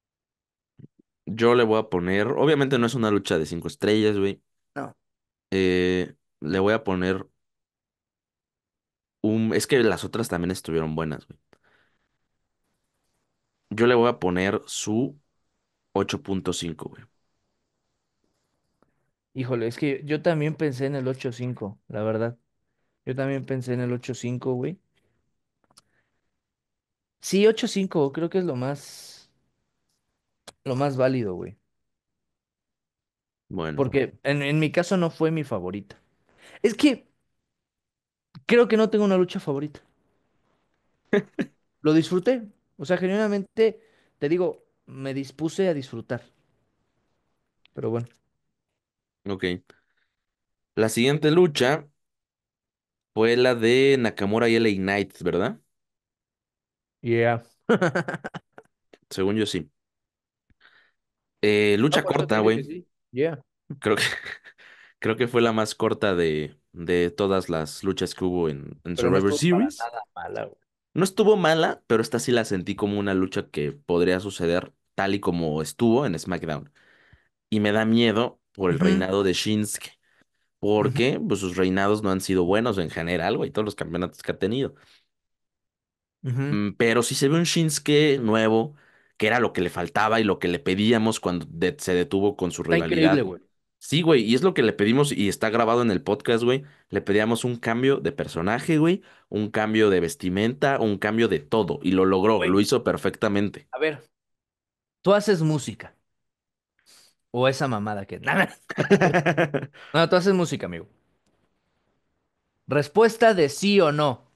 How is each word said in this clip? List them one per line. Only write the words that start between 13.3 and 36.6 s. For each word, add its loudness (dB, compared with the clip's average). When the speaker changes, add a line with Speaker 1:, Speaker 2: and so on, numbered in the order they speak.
Speaker 1:
Yo 2
le 6
voy 6
a -2
poner 0
su -4
ocho -2
punto -4
cinco, -10
güey. -20
Speaker 2:
Híjole, -4
es -6
que -4
yo -4
también 0
pensé -4
en -6
el -4
ocho -6
cinco, -10
la -6
verdad. -4
Yo -6
también -4
pensé -6
en -2
el -4
ocho -6
cinco, -6
güey. -6
Sí, 2
ocho 2
cinco, 0
creo -4
que -2
es 0
lo -4
más, -10
lo -4
más -2
válido, 0
güey. -12
Speaker 1:
Bueno. -4
Speaker 2:
Porque -4
en, -4
en -2
mi 0
caso -2
no 0
fue -2
mi -4
favorita. -10